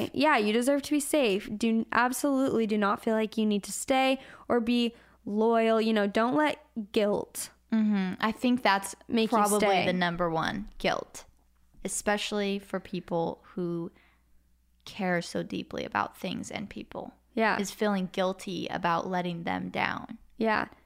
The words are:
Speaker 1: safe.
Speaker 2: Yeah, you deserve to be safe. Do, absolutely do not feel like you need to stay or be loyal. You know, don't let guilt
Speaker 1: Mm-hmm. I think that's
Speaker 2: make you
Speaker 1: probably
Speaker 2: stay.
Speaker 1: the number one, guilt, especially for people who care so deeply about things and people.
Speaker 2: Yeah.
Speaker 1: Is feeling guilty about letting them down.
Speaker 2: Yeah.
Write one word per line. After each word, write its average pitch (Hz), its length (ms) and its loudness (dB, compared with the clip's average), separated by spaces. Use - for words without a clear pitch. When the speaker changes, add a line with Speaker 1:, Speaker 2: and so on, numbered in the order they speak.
Speaker 1:
safe. - 80 -8
Speaker 2:
Yeah, 285 240 4
you 214 160 2
deserve 262 300 2
to - 80 -4
be 302 100 2
safe. 233 540 2
Do, 226 360 2
absolutely 254 760 2
do 214 120 0
not 208 260 0
feel 226 100 0
like 220 240 0
you 220 80 2
need 208 180 2
to - 80 -10
stay 262 480 2
or 240 120 2
be 240 360 2
loyal. 226 560 4
You 220 120 2
know, 208 140 4
don't 226 280 2
let 302 220 2
guilt - 560 0
Speaker 1:
Mm-hmm. 208 460 2
I 220 140 0
think 247 300 0
that's 196 340 2
Speaker 2:
make 226 240 2
you 240 60 4
Speaker 1:
probably 208 220 4
Speaker 2:
stay. 196 260 4
Speaker 1:
the 180 80 2
number 175 360 0
one, 160 380 -2
guilt, - 460 -4
especially 202 760 -2
for 190 220 -8
people 170 580 -4
who 170 380 -4
care 180 380 -2
so 175 200 -4
deeply - 440 -8
about - 320 -2
things - 340 -8
and 208 180 -8
people. - 440 -12
Speaker 2:
Yeah. 220 280 2
Speaker 1:
Is 196 100 -6
feeling 202 400 -2
guilty 185 580 -4
about 180 400 -2
letting 175 340 -4
them 180 260 -4
down. - 480 -4
Speaker 2:
Yeah. 220 280 0